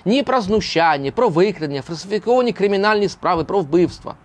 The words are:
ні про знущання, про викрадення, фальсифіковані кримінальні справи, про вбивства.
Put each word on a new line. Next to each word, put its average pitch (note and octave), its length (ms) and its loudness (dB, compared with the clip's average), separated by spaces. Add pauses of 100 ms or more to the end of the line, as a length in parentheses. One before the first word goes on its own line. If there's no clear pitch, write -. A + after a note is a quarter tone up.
ні B3+ 180 2
про C4 180 0
знущання, E3 680 0
про A#3 180 2
викрадення, D#3+ 520 0
фальсифіковані G#3 680 -2
кримінальні G3+ 580 2
справи, E3 340 -2
про G3 160 -2
вбивства. E3 640 0